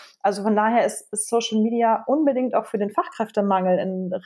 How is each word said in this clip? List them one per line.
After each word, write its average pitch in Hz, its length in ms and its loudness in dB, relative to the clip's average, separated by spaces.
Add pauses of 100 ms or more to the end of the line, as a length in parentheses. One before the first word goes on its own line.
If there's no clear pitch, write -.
(220)
Also 202 220 -2
von 214 100 2
daher 214 320 2
ist, - 260 -8
ist - 160 -6
Social 226 320 0
Media 226 460 2
unbedingt 254 480 2
auch 220 120 -2
für - 120 -4
den 202 120 -2
Fachkräftemangel 196 880 0
ein 185 320 -4 (140)